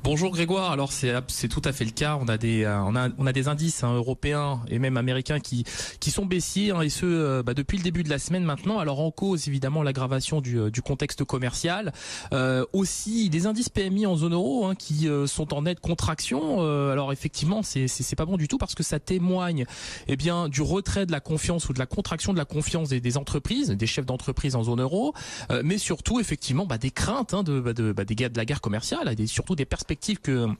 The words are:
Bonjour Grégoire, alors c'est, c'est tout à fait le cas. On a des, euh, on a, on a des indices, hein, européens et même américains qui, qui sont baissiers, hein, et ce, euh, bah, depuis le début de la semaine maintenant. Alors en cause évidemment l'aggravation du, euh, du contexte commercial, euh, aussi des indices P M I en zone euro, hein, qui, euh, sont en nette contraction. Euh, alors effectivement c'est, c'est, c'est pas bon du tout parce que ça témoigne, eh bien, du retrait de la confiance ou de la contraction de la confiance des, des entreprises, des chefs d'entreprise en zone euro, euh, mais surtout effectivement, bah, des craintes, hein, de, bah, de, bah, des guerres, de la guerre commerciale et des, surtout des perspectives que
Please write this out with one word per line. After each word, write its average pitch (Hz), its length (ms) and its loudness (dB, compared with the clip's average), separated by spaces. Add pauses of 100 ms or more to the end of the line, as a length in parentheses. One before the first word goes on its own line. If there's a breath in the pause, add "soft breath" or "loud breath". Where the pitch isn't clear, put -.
Bonjour 156 260 2
Grégoire, 180 400 0
alors 139 220 0
c'est, 123 200 0 (140)
c'est - 220 -4
tout 147 160 0
à 139 80 0
fait 120 120 -2
le 113 60 -2
cas. 147 300 0
On 120 80 0
a 110 100 2
des, 113 240 2
euh, 104 220 2
on 104 100 2
a, 127 140 2 (100)
on 139 80 2
a 127 60 2
des 135 160 0
indices, 156 340 0
hein, 120 120 2
européens 135 760 0
et 117 100 0
même 131 180 2
américains 127 440 0
qui, 120 240 -2 (340 loud breath)
qui 147 140 0
sont 202 120 0
baissiers, 185 460 0
hein, 170 120 2
et 151 60 2
ce, - 160 -2
euh, 151 380 2
bah, 123 100 -2
depuis 143 240 0
le 185 60 0
début 170 220 0
de 151 40 -2
la 139 120 0
semaine 180 240 0
maintenant. 175 340 0
Alors 147 220 0
en 160 100 2
cause 180 380 0
évidemment 139 340 0
l'aggravation 135 580 0
du, 120 180 0
euh, 107 120 2
du - 120 -2
contexte 139 420 -2
commercial, 165 680 -2 (400 loud breath)
euh, 131 400 2
aussi 208 560 2
des 165 180 2
indices 220 240 0
P 196 160 0
M 190 120 2
I 214 80 4
en 185 80 4
zone 165 200 2
euro, 220 320 2
hein, 185 100 0
qui, 156 320 0
euh, 143 180 2
sont 151 260 -2
en 147 100 -2
nette 175 180 0
contraction. 226 800 0
Euh, 143 320 2
alors 139 200 0
effectivement 165 520 0
c'est, 131 240 0
c'est, - 160 -2
c'est - 120 -2
pas 160 80 0
bon 185 120 0
du 151 100 2
tout 262 100 0
parce 214 200 -2
que 165 80 -2
ça 147 160 -2
témoigne, 180 680 2 (400 loud breath)
eh 139 100 2
bien, 170 320 0
du 143 140 -2
retrait 190 440 2
de 170 60 0
la 139 80 0
confiance 165 480 -2
ou 143 40 0
de 127 80 -2
la 127 60 0
contraction - 460 -2
de 180 60 4
la 147 60 0
confiance 156 440 -2
des, 131 120 2
des 120 180 0
entreprises, 214 520 0
des 117 160 2
chefs 131 200 -2
d'entreprise 127 480 -2
en 117 80 2
zone 120 180 2
euro, 190 320 0 (380 loud breath)
euh, 123 140 2
mais 185 120 2
surtout 220 440 0
effectivement, 156 460 0
bah, 120 120 -2
des 131 140 0
craintes, 220 420 0
hein, 196 80 2
de, 143 160 2
bah, 123 140 0
de, 110 200 2
bah, 101 120 0
des 107 100 -2
guerres, 120 160 0
de 117 80 -4
la 113 60 0
guerre 143 160 -2
commerciale 156 500 -2
et 110 60 0
des, 110 100 0
surtout - 300 -2
des 135 80 0
perspectives - 240 -4 (340)
que 127 240 2 (120)